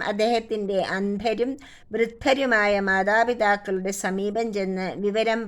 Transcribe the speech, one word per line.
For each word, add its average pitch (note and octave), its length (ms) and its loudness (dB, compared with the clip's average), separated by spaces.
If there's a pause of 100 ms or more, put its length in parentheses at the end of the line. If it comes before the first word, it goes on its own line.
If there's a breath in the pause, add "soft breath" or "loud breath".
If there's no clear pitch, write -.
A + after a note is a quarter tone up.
അദ്ദേഹത്തിൻ്റെ G#3+ 760 0 (100)
അന്ധരും G#3 600 -2 (380 loud breath)
വൃദ്ധരുമായ A3+ 880 2
മാതാപിതാക്കളുടെ G3+ 1120 2
സമീപം G#3 580 -2
ചെന്ന് F#3+ 440 -2
വിവരം A3 520 0